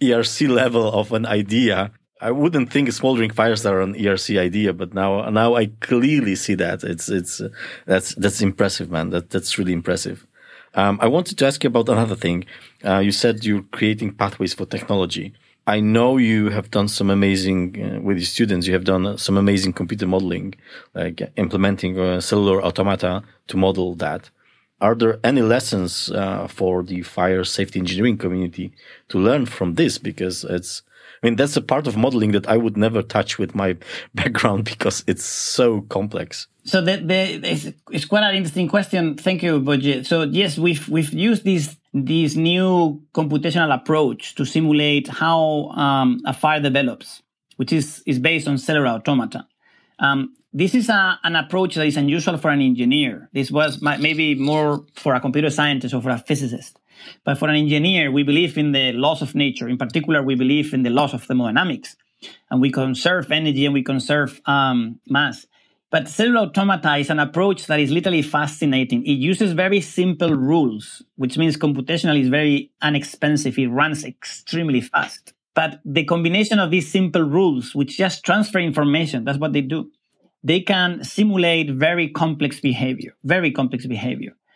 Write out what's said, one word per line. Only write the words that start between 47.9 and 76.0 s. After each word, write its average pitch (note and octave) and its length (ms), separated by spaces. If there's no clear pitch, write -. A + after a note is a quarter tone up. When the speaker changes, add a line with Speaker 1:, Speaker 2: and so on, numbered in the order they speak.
Speaker 2:
is C#3 120
based D3+ 300
on C#3+ 100
cellular C#3+ 300
automata. A#2 580
Um, C#3 360
this F3+ 200
is B3 140
a, G3 380
an E3+ 100
approach F3 400
that D#3 100
is D3 120
unusual D3+ 400
for D#3 120
an C#3+ 120
engineer. B2+ 720
This C3+ 180
was D3 300
ma-, D3 160
maybe D3+ 380
more D3 580
for C3+ 220
a B2 40
computer C#3+ 300
scientist C#3 440
or B2+ 80
for B2+ 100
a A#2 60
physicist. B2+ 640
But C#3 140
for D#3 100
an D3+ 80
engineer, D3+ 520
we C#3 140
believe D3 340
in D3+ 140
the C3 220
laws C#3+ 280
of C#3 140
nature. C3 320
In B2 100
particular, C#3+ 460
we C3+ 120
believe C#3+ 380
in C3 100
the A#2+ 80
laws C3+ 220
of B2 100
thermodynamics. B2+ 720
And B2+ 120
we C3+ 100
conserve C3+ 640
energy D3 320
and C#3+ 80
we C#3 100
conserve, C#3 640
um, B2+ 640
mass. C#3 360
But D#3 140
cellular A3 400
automata E3+ 480
is C#3+ 160
an D3+ 80
approach E3+ 480
that D3+ 120
is C#3 120
literally E3 320
fascinating. C3 800
It D3 60
uses F3 420
very F#3 260
simple E3+ 540
rules, C3+ 680
which B2+ 200
means D#3+ 180
computationally D3+ 640
is B2+ 80
very C#3+ 420
inexpensive. D3 760
It C3 80
runs D3 360
extremely C#3+ 800
fast. - 520
But D#3+ 320
the D3+ 180